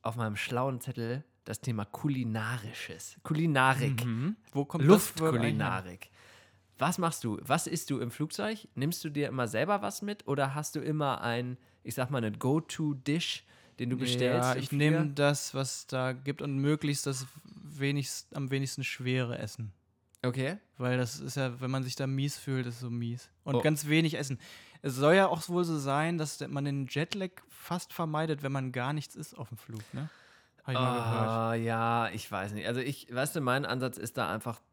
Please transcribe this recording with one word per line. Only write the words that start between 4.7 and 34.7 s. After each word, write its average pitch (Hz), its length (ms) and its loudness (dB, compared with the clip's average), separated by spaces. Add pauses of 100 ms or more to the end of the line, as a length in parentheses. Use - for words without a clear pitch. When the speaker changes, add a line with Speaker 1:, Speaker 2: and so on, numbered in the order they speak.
Speaker 2:
das 147 60 10
Wort 208 100 12
eigentlich - 200 -4
her? 160 100 4
Speaker 1:
Luftkulinarik. 101 800 0 (680)
Was 165 200 2
machst 170 260 0
du? 107 180 0
Was 160 240 2
isst - 240 -4
du 127 100 0
im 120 100 -2
Flugzeug? 208 640 -4
Nimmst 143 300 -2
du 160 60 -4
dir 143 180 -2
immer 127 180 0
selber 156 360 2
was 202 200 -4
mit 208 240 -8
oder 139 280 0
hast 151 200 -6
du 151 60 -4
immer 143 400 0
ein, 123 360 -2 (280)
ich 120 100 -8
sag 127 160 -2
mal, 139 80 0
einen 110 200 -2
Go-To-Dish, 147 1040 0 (340)
den 127 120 -2
du 127 60 0
Speaker 2:
Ja, 127 40 -4
Speaker 1:
bestellst 123 560 2
im 127 60 -2
Speaker 2:
ich 127 100 -4
nehme 151 260 6
Speaker 1:
Flieger? 147 160 0
Speaker 2:
das, 143 400 2
was 135 320 -4
da 127 260 0
gibt 135 300 -6
und 139 160 -2
möglichst 147 480 2
das 131 200 -4 (180)
wenigst-, 143 920 -4
am 135 160 -4
wenigsten 135 340 -2
schwere 127 540 -2
Essen. 110 340 -8 (520)
Speaker 1:
Okay. 131 320 0 (220)
Speaker 2:
Weil 123 180 2
das 127 240 -2
ist 135 160 -6
ja, 127 240 -2
wenn 131 100 -4
man 135 120 0
sich 127 140 -6
da 135 100 -2
mies 135 320 0
fühlt, 131 280 -2
ist 120 140 -8
so 123 100 -6
mies. 120 380 -4 (160)
Und - 120 0
Speaker 1:
Oh. 120 40 6
Speaker 2:
ganz 151 280 2
wenig 160 280 4
essen. 135 220 -4 (440)
Es 135 140 -2
soll 147 180 8
ja 190 140 8
auch 160 200 -2
wohl 175 160 2
so 165 140 0
sein, 147 400 0
dass 151 200 -4
der, 135 100 -8
man 143 160 -2
den 139 220 -2
Jetlag 185 440 0 (180)
fast - 440 -6
vermeidet, 156 500 2
wenn 139 100 0
man 131 200 0
gar 127 200 0
nichts 151 240 -4
isst - 200 -12
auf 135 120 -8
dem 110 100 -12
Flug, 110 240 -10 (100)
ne? 151 160 -6 (560)
Hab 135 100 -6
ich 127 60 2
mal 127 140 4
gehört. 113 360 2
Speaker 1:
Ah, 113 240 2
ja, 117 560 2
ich 107 220 -8
weiß 101 200 -4
nicht. 104 140 -4
Also 120 140 0
ich, 127 340 -6
weißt 135 220 0
du, 123 60 0
mein 127 240 2
Ansatz 123 320 -2
ist - 180 -8
da 101 140 0
einfach 110 300 -6 (120)